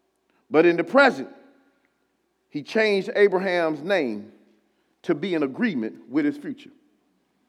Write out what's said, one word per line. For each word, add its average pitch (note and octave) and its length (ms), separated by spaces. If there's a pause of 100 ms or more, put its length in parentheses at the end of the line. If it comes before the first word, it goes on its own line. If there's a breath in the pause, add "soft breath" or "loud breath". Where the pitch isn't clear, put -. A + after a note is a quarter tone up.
(500)
But D#3+ 160
in E3+ 100
the E3+ 80
present, A#3+ 440 (1200)
he D3 120
changed G3+ 520
Abraham's F3+ 680
name C3 500 (680)
to E3+ 120
be E3+ 200
in D3+ 80
agreement C3 680
with D3 160
his C#3+ 120
future. - 340 (800)